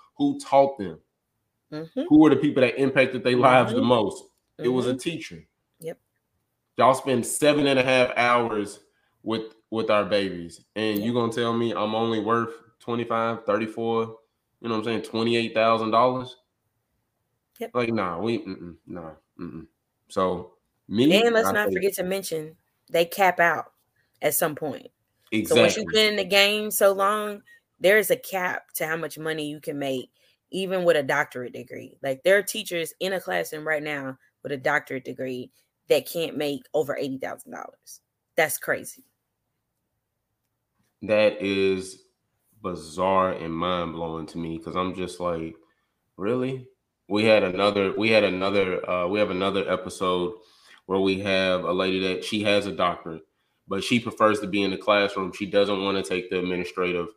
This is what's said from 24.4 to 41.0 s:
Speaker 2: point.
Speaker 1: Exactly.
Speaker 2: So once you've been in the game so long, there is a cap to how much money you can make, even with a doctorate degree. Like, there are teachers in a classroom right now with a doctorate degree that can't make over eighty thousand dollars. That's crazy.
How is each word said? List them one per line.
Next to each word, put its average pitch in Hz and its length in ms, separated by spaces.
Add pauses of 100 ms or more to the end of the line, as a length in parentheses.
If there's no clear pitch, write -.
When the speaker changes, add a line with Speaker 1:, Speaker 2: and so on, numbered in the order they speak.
Speaker 2:
point. 131 320 (440)
Speaker 1:
Exactly. 110 140
Speaker 2:
So 120 160
once 110 160
you've 208 160
been 214 160
in 208 60
the 196 100
game 202 460
so 202 200
long, 208 520 (360)
there 202 200
is 202 100
a 175 60
cap - 600
to 160 120
how 160 100
much 151 220
money 156 280
you 151 120
can 147 180
make, 135 320 (400)
even 185 340
with 170 140
a 143 60
doctorate 135 500
degree. 123 480
Like, 135 220
there 190 140
are 208 40
teachers 180 580
in 190 140
a 180 80
classroom 160 460
right 151 160
now 139 340 (240)
with 143 120
a 139 40
doctorate 139 480
degree 127 460 (360)
that 165 220
can't 165 260
make 143 280 (100)
over 143 240
eighty 135 220
thousand - 320
dollars. - 500 (340)
That's 156 220
crazy. - 460 (2000)